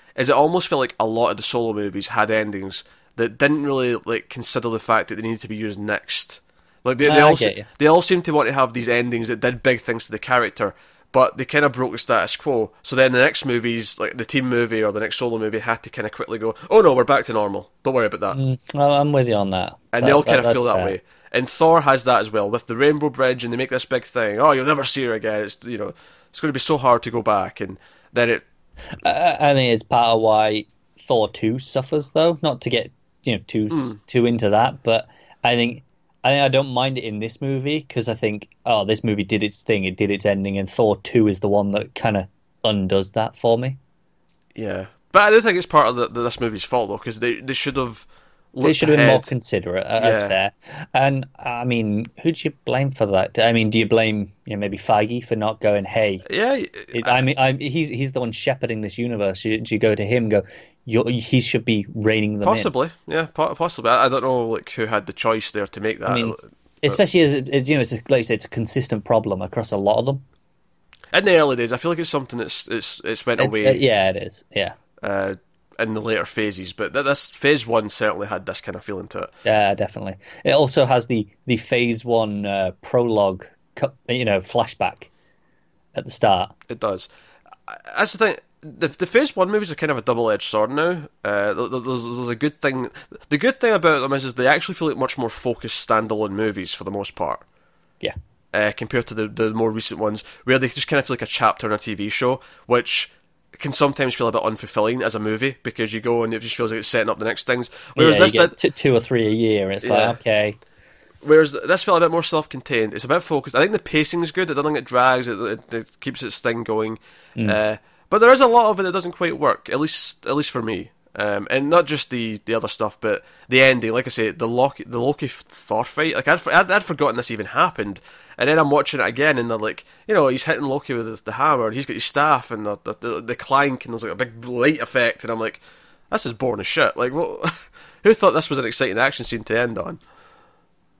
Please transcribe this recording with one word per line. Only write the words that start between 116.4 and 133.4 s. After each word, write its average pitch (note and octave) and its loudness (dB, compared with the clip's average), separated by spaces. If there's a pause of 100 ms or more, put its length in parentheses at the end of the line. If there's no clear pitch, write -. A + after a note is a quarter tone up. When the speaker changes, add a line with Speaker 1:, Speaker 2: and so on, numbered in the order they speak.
Speaker 1:
going. A2 -4 (360)
Speaker 2:
Mm. A2 0
Speaker 1:
Uh, G#2+ 0 (320)
but G#3 2
there A#3 10
is C4 8
a C4 8
lot A#3 6
of G3 0
it G3 -2
that F3+ -2
doesn't F3 -4
quite D#3+ -4
work, C3+ 0
at B2+ -2
least, - -4
at C3+ -2
least D3 -2
for B2 -4
me. G#2+ -6 (300)
Um, G2+ -2
and C#3 0
not E3+ 4
just C#3+ -4
the, A2+ -6
the A2 -2
other A2 -2
stuff, - -6
but G#2+ -2 (240)
the C3 6
ending. B2 4
Like B2+ -2
I - -8
say, A2 -2
the A2+ -6
Loki, B2 -2
the A#2+ -8
Loki C#3 -2
Thor - -6
fight. D#3 -4
Like, C3 0
I'd, E3+ 2
I'd, F3 4
I'd G3 2
forgotten C3 -2
this B2 -6
even G#2 -6
happened. A#2+ -2 (380)
And B2 0
then D#3 4
I'm D3+ 4
watching C#3 0
it F#2+ 2
again, C3 0
and A#2+ -2
they're A2+ -2
like, G#2+ -6 (240)
you G#3+ -2
know, D3+ 4
he's C3 -2
hitting C#3+ -2
Loki C3+ -4
with A2+ -6
the, A2 -12
the G#2+ -8
hammer, B2+ 0
and G#2+ -4
he's C3+ -6
got A2+ -8
his A2+ -4
staff, C#3+ 0
and G#2+ -8
the, G#2 -4
the, G#2+ -8
the, A2+ -6
the A#2+ -8
clank, C3+ 0